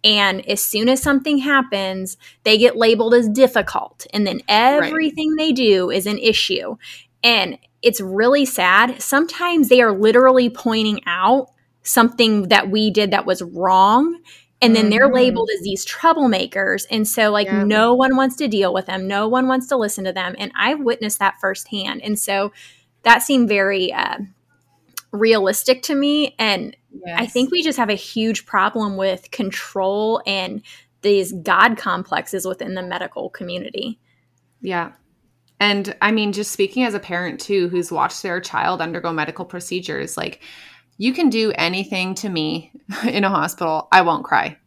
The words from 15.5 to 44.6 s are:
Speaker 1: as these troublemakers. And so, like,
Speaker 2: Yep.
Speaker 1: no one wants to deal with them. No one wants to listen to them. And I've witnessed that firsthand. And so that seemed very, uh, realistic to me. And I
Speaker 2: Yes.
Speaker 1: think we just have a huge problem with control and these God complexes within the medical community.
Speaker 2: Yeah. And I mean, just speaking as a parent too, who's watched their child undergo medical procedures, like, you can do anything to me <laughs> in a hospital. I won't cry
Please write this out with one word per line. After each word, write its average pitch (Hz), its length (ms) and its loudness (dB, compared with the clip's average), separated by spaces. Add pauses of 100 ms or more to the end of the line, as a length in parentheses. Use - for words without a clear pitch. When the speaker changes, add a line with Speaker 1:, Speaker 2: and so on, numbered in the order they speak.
Speaker 1:
as 175 80 -8
these 196 240 -6
troublemakers. 196 1040 0
And 214 180 -2
so, 214 220 2
like, 208 160 0
Speaker 2:
Yep. 196 200 0
Speaker 1:
no 220 280 4
one 262 220 2
wants 262 200 0
to 294 120 -2
deal 196 260 0
with 190 120 -4
them. 190 200 -6
No 202 220 -2
one 254 200 0
wants 254 200 0
to 277 80 -2
listen 208 280 -2
to 185 80 -4
them. 185 260 -6
And 202 160 -10
I've 269 260 0
witnessed 226 380 -4
that 196 220 -2
firsthand. 196 600 -6
And 208 160 -4
so 196 340 -4 (520)
that 240 180 6
seemed 247 260 2
very, 196 440 0
uh, - 260 -4 (960)
realistic 220 680 2
to 302 120 -4
me. 285 440 0
And 202 380 -2 (300)
I 175 160 -2
Speaker 2:
Yes. 240 100 -6
Speaker 1:
think 262 200 0
we 349 100 0
just 311 160 -2
have 226 120 0
a 208 40 0
huge 220 520 -6
problem 208 500 -2
with 190 340 -4
control 202 960 -4
and 196 360 -6 (400)
these 196 300 0
God 196 440 2
complexes 180 720 -6
within 185 280 -8
the 185 80 -8
medical 180 480 -10
community. 180 720 -12 (600)
Speaker 2:
Yeah. 180 320 -6 (680)
And 202 420 -2
I 208 80 2
mean, 214 220 -2
just 202 200 -6
speaking 202 300 -2
as 226 120 -2
a 202 60 -4
parent 180 400 -8
too, 190 280 -2
who's 175 240 -4
watched - 300 -4
their 180 180 -6
child 180 400 -4
undergo 170 320 -6
medical 160 320 -6
procedures, 165 720 -8
like, - 240 -10 (560)
you 240 160 -2
can 320 160 0
do 220 280 0
anything 185 600 -4
to 214 120 -8
me 160 440 -6 (160)
<laughs> 196 200 -10
in 202 160 -2
a 190 40 2
hospital. 156 640 -2
I 185 100 8
won't 165 220 0
cry 151 320 -2 (100)